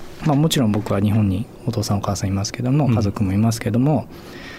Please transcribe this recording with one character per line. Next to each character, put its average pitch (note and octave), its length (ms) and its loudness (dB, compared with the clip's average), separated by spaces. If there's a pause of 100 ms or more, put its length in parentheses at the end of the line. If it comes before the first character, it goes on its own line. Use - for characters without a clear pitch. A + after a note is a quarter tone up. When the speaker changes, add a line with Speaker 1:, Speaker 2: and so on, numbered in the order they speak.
(240)
Speaker 1:
ま D#3 80 2
あ、 - 20 4
も D3 140 4
ち D#3 100 2
ろ B2 80 4
ん G#2 60 2
僕 G#2+ 220 -2
は G2+ 60 0
日 G2+ 100 2
本 G#2 180 4
に F#2+ 180 -2 (200)
お A#2+ 60 0
父 G#2+ 100 -2
さ G#2+ 100 -2
ん G2+ 60 2
お - 20 -2
母 G2 160 -2
さ - 100 -4
ん F#2+ 40 -2
い - 20 0
ま G2 140 0
す - 80 -8
け - 80 -6
ど B2 100 0
も、 C#3+ 140 4
Speaker 2:
う A#2+ 40 2
ん。 A#2 40 4
Speaker 1:
家 G#2 80 2
族 G2 200 0
も F#2+ 120 0
い - 20 2
ま A2 160 4
す A2 80 -4
け A#2+ 100 -2
ど G#2+ 80 2
も、 C3+ 280 2 (520)